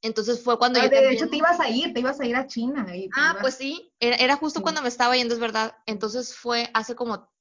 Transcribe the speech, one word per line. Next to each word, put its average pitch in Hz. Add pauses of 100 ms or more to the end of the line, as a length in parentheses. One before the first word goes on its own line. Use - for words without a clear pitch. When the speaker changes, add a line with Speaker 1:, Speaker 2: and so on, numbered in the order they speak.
Speaker 1:
Entonces 226
fue 240
cuando 247
Speaker 2:
Ah, 247
Speaker 1:
yo 254
Speaker 2:
de 277
Speaker 1:
también 269
Speaker 2:
hecho, 294
te 302
ibas 339
a 277
ir, 254
te 233
ibas 269
a 262
ir 240
a 269
China 233
y 190
te 262
Speaker 1:
Ah, 311
Speaker 2:
ibas -
Speaker 1:
pues 262
sí, 277
era, 240
era 254
justo 302
Speaker 2:
Sí. -
Speaker 1:
cuando 311
me 247
estaba 247
yendo, 240
es 233
verdad. 220 (100)
Entonces 220
fue 240
hace 226
como 226 (100)